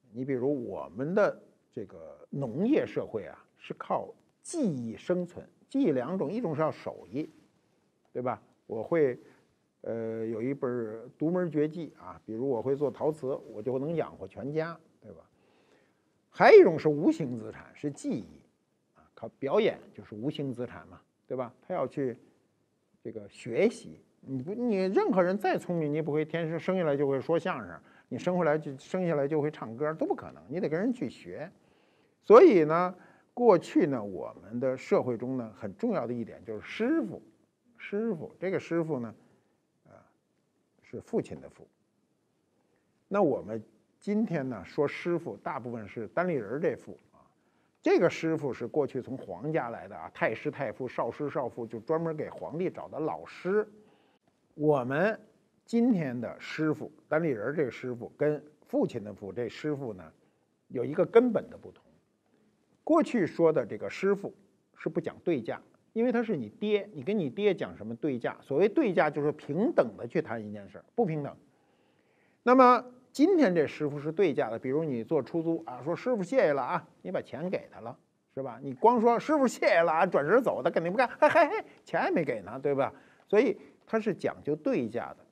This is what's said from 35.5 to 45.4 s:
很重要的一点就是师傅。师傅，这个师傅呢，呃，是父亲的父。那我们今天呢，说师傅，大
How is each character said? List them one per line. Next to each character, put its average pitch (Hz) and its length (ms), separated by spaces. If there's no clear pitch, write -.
很 98 200
重 233 160
要 131 120
的 120 80
一 117 120
点 80 180
就 107 160
是 - 20
师 285 400
傅。 180 200
师 214 360
傅， 147 240
这 185 140
个 160 80
师 170 240
傅 156 160
呢， 113 160
呃， 101 80
是 - 180
父 208 220
亲 80 180
的 65 100
父。 - 160
那 202 140
我 127 200
们 107 220
今 208 280
天 147 240
呢， 107 160
说 147 200
师 175 320
傅， 127 200
大 156 200